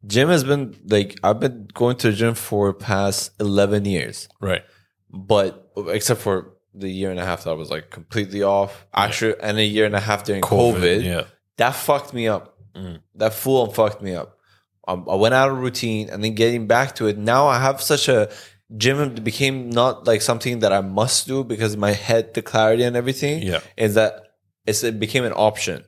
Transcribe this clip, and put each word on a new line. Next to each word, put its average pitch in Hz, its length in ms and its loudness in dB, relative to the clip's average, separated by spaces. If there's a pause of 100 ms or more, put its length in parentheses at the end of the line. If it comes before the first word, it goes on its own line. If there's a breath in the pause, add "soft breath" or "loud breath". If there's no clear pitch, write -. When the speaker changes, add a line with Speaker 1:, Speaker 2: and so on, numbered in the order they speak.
Speaker 1:
gym 110 240 2
has 165 140 4
been, 135 320 -2 (200)
like, 101 280 0
I've 110 160 4
been 117 340 -4
going 123 240 0
to 123 140 2
the 101 60 0
gym 117 180 2
for 101 380 0
past 98 640 -2
eleven 101 460 2
years. 76 420 -4 (140)
Speaker 2:
Right. 92 220 -2 (460 soft breath)
Speaker 1:
But 95 640 0 (160)
except 110 340 -2
for 98 140 -2 (380)
the 98 160 -10
year 95 220 -4
and 90 80 -6
a 87 60 -6
half 87 180 -6
that 85 80 -4
I - 20 -2
was, 78 160 -10
like, 78 200 -10
completely 98 540 -6
off. 98 500 0
Speaker 2:
Yeah. 98 120 4
Speaker 1:
Actually, 107 360 0
and 107 160 -2
a 110 80 4 (100)
year 107 100 4
and 104 100 0
a 98 40 2 (100)
half 104 160 0
during 98 160 -2
Speaker 2:
covid, 113 340 4
Speaker 1:
covid. 90 280 2
Speaker 2:
yeah. 87 200 -4 (340)
Speaker 1:
That 120 180 2
fucked - 380 -2
me 120 140 -2
up. 101 300 -4 (180)
Speaker 2:
Mm. 90 240 -12 (160)
Speaker 1:
That 107 180 0
full 131 340 2
on 107 60 -10
fucked 107 280 0
me 95 140 -6
up. 78 200 -10 (520)
Um, 90 220 -6
I 92 60 0
went 110 200 4
out 135 160 6
of 135 80 -6
routine 113 500 -4
and 101 140 -8
then 110 100 -2
getting 113 340 2
back 123 280 0
to 113 120 -2
it. 104 100 0
Now 117 300 4
I 127 120 2
have 135 220 0
such - 260 0
a, 110 220 4 (480 loud breath)
gym 135 380 0
became 123 540 -4
not, 120 380 0
like, 110 140 4
something 120 380 -2
that 104 120 4
I 98 100 2
must 98 460 0
do 135 160 -2
because 110 340 -2
my 104 140 2
head, 113 440 0
the 113 60 -2
clarity 110 420 2
and 120 120 0
everything 135 460 -4
Speaker 2:
Yeah. 90 180 -2 (180)
Speaker 1:
is 107 180 2
that - 320 0 (420)
it's, 107 140 -2
it 113 160 -2
became 113 260 -2
an 113 80 -4
option. 104 540 0